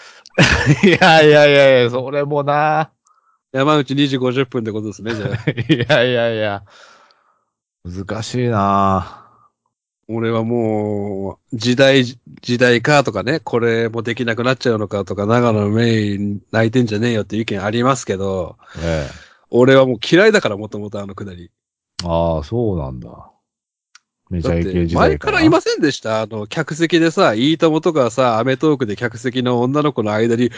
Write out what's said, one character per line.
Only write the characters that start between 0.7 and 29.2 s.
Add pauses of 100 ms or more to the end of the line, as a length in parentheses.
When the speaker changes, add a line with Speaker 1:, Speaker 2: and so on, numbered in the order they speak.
Speaker 1:
い
や
い
や
い
や
い
や、
そ
れ
も
な。 (580)
Speaker 2:
山
内
二
時
五
十
分
っ
て
こ
と
で
す
ね、
じ
ゃ
あ。 (220)
Speaker 1:
<laughs>
い
や
い
や
い
や。 (1200)
難
し
い
な。 (840)
Speaker 2:
俺
は
も (120)
う、
時
代、
時 (420)
代
か
と
か
ね、
こ
れ
も
で
き
な
く
な
っ
ち
ゃ
う
の
か
と
か、
長
野
メ
イ (120)
泣
い
て
ん
じ
ゃ
ね
え
よ
っ
て
い
う
意
見
あ
り
ま
す
け
ど、 (280)
Speaker 1:
え
え。 (360)
Speaker 2:
俺
は
も
う
嫌
い
だ
か
ら、
も
と
も
と
あ
の
く
だ
り。 (540)
Speaker 1:
あ
あ、
そ
う
な
ん
だ。 (960)
め
ち
ゃ
イ
ケ
時
代
か
ら。
Speaker 2:
だ
っ
て
前
か
ら
い
ま
せ
ん
で
し
た？
あ
の、
客
席
で
さ、
い
い
と
も
と
か
さ、
ア
メ
ト
ー
ー
ク
で
客
席